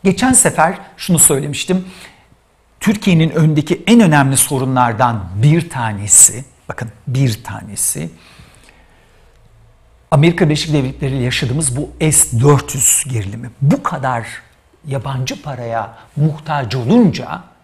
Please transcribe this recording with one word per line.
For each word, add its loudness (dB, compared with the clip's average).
geçen 2
sefer 2
şunu 0
söylemiştim. -2
Türkiye'nin 2
önündeki 0
en 8
önemli 4
sorunlardan 0
bir 2
tanesi, 0
bakın -8
bir 0
tanesi, -8
Amerika 4
Birleşik -2
Devletleri -2
ile -2
yaşadığımız -2
bu -6
S 0
dört 2
yüz 0
gerilimi. -6
Bu 2
kadar -4
yabancı -6
paraya -8
muhtaç -2
olunca 2